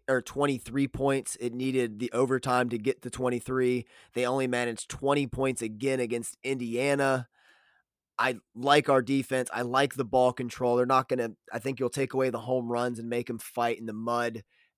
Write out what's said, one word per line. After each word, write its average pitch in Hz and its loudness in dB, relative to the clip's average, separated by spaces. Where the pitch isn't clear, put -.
or 131 4
twenty-three 135 -2
points. 135 -2
It 120 -4
needed 123 0
the 120 -4
overtime 123 2
to 117 -4
get 123 -2
to 123 -8
twenty-three. 123 0
They 123 0
only 131 2
managed 120 -2
twenty 139 0
points 131 -2
again 120 -2
against 117 -4
Indiana. 131 0
I 123 2
like 139 4
our 135 6
defense. 131 0
I 117 -2
like 131 2
the 135 -2
ball 127 4
control. 120 0
They're 123 4
not 131 4
gonna, 120 0
I 117 -4
think 127 -4
you'll 127 0
take 135 -2
away 131 2
the 113 -4
home 123 -2
runs 120 -2
and 117 -10
make 120 -4
'em 117 -6
fight 117 -2
in 113 -10
the 110 -6
mud. 117 -2